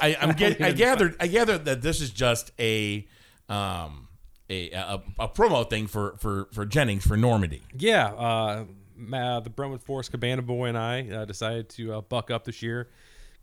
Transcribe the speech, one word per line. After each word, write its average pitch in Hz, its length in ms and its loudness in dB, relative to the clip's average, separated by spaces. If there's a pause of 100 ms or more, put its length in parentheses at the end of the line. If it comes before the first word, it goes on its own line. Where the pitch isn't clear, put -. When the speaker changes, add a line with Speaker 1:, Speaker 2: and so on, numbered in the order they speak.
Speaker 1:
I, 156 200 4
I'm 156 120 4
Speaker 2:
<laughs> 156 40 2
Speaker 1:
get, 202 260 2
I 185 60 4
Speaker 2:
I 180 40 4
Speaker 1:
gathered, 202 480 4
I 170 60 2
gathered 202 400 2
that 123 160 0
this 160 180 0
is 131 100 -4
just 117 480 0
a, 107 480 0 (420)
um, 90 600 -6 (400)
a, 90 220 -6
a, 92 320 -6 (160)
a 113 100 -2
promo 165 400 4
thing 107 180 -2
for, 101 320 -4
for, 98 340 -2
for 104 140 -6
Jennings 107 400 2
for 104 100 6
Normandy. 107 460 4 (140)
Speaker 2:
Yeah, 180 320 4
uh, 110 560 0 (320)
ma-, 123 440 -4
the 113 100 -10
Brentwood 139 320 -8
Forest 135 280 -6
Cabana 127 320 0
Boy 123 260 -2
and 117 100 -2
I, 120 320 -2
uh, 107 140 -6
decided 110 460 -4
to, 113 240 -8
uh, 107 80 -6
buck 120 280 -4
up 117 140 -2
this - 180 -10
year, 117 280 -4 (520)